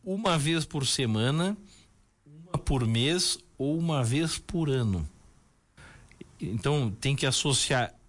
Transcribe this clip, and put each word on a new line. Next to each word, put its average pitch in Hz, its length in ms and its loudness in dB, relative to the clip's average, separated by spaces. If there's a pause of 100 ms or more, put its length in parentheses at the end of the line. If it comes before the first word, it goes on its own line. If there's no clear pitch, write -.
uma 190 340 0
vez 160 280 2
por 139 220 -4
semana, 135 680 0 (680)
uma 160 320 -10
por 123 300 2
mês 135 500 2 (200)
ou 143 200 0
uma 160 260 0
vez 151 340 0
por 165 320 -2
ano. 101 380 0 (1300)
Então, 117 600 0
tem 139 160 0
que 143 100 -2
associar 131 680 0 (160)